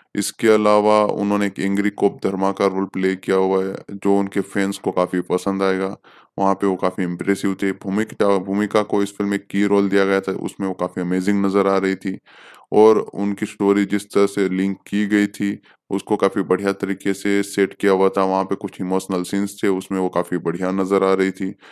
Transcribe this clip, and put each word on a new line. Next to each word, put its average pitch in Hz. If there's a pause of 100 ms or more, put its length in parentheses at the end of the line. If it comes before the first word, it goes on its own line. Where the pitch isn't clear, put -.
(160)
इसके 101
अलावा 107
उन्होंने 101
एक -
एंग्री 98
कॉप 101
धर्मा 98
का 101
रोल 95
प्ले 95
किया 95
हुआ 95
है, 95 (160)
जो 101
उनके 98
फैंस 98
को -
काफ़ी 90
पसंद 98
आएगा। 95 (420)
वहाँ 98
पे 98
वो 95
काफ़ी 92
इम्प्रेसिव 92
थे। 98
भूमिका, 101
भूमिका 101
को 101
इस -
फिल्म 101
में 98
की 101
रोल 101
दिया 98
गया 95
था, 95
उसमें 92
वो 92
काफ़ी 90
अमेजिंग 92
नज़र 98
आ 98
रही 95
थी। 95 (520)
और 107
उनकी 101
स्टोरी 101
जिस 101
तरह 101
से 98
लिंक 95 (100)
की 104
गई 104
थी, 101 (280)
उसको 101
काफ़ी 98
बढ़िया 95
तरीके 98
से 101
सेट 98
किया 101
हुआ 95
था। 98
वहाँ 95
पे 95
कुछ -
इमोशनल 92
सीन्स 101
थे, 104
उसमें 95
वो 92
काफ़ी 90
बढ़िया 85
नज़र 95
आ 95
रही 95
थी। 95 (200)